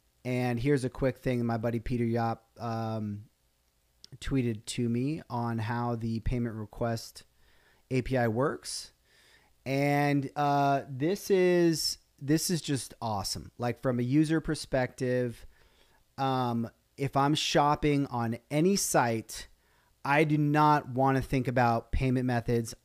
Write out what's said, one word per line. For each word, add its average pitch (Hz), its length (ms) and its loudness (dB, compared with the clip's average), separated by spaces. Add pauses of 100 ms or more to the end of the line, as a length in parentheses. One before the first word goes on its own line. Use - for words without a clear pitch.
(240)
and 123 360 0
here's 135 260 2
a 123 60 -4
quick 131 260 -2
thing 123 260 -2
my 117 140 -2
buddy 117 220 -2
Peter 120 260 -2
Yap, 117 380 -2 (160)
um, 110 640 -6 (960)
tweeted 120 460 -2
to 120 220 -4
me 127 400 -2
on 117 300 -4
how 120 380 -4
the 113 240 -4
payment 120 340 -2
request 113 720 -6 (680)
A 127 140 0
P 131 120 -2
I 120 120 4
works. - 640 -4 (720)
And, 143 680 2
uh, 143 520 2
this 147 440 -2
is, 175 680 4 (240)
this 147 280 0
is 170 120 0
just 139 400 -4
awesome. 104 560 -6
Like, 120 240 -4
from 127 160 0
a 123 60 0
user 151 380 2
perspective, 127 1040 -2 (720)
um, 123 520 -2 (280)
if 139 180 -4
I'm 143 180 4
shopping 147 760 2
on 117 300 -4 (140)
any 170 240 4
site, 120 720 0 (560)
I 147 220 4
do 151 120 2
not 147 520 4
wanna 131 320 2
think 131 260 -2
about 120 460 2
payment 127 320 2
methods. 120 480 0 (120)